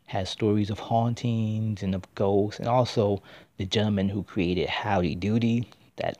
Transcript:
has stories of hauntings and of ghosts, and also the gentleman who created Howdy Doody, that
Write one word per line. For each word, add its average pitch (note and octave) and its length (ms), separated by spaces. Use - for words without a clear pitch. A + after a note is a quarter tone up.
has G2 240
stories G#2 400
of G2+ 80
hauntings A2+ 1040
and F#2+ 120
of - 200
ghosts, G2+ 440
and - 100
also A2+ 540
the G2 80
gentleman G#2 420
who F#2+ 140
created F2 460
Howdy F2+ 480
Doody, A2+ 520
that - 240